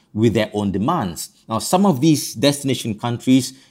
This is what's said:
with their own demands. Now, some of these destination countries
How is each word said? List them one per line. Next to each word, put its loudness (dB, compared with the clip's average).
with 2
their 0
own -2
demands. -4
Now, -4
some 0
of 2
these 2
destination -2
countries 2